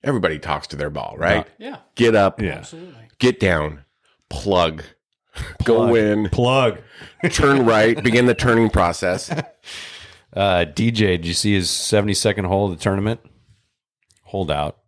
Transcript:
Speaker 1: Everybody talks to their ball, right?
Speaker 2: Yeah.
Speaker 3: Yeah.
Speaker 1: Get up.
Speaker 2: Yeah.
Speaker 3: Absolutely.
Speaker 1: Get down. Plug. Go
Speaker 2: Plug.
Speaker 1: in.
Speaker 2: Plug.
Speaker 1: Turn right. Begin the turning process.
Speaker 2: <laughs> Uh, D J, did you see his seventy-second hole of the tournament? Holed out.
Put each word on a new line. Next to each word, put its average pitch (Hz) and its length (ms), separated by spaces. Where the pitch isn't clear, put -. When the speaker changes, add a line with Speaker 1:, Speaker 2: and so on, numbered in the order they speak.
Speaker 1:
Everybody 90 360
talks 73 280
to - 80
their 73 160
ball, 69 260
right? 82 280
Speaker 2:
Yeah. 233 140
Speaker 3:
Yeah. 262 60
Speaker 1:
Get 117 200
up. 98 260
Speaker 2:
Yeah. 92 180
Speaker 3:
Absolutely. 160 480
Speaker 1:
Get 123 200
down. 76 440
Plug. 85 540
Go 117 220
Speaker 2:
Plug. 120 100
Speaker 1:
in. 107 320
Speaker 2:
Plug. 123 480
Speaker 1:
Turn 139 340
right. 113 360
Begin 123 260
the 120 80
turning 117 340
process. 90 600
Speaker 2:
<laughs> 165 140
Uh, 92 300
D 104 260
J, 104 260
did 82 80
you 85 80
see 104 220
his 90 140
seventy-second 101 760
hole 98 260
of 82 60
the - 60
tournament? 101 360
Holed 92 280
out. 76 260